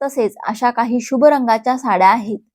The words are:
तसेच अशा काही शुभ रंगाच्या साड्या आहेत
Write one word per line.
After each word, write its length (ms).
तसेच 340
अशा 220
काही 300
शुभ 240
रंगाच्या 540
साड्या 300
आहेत 300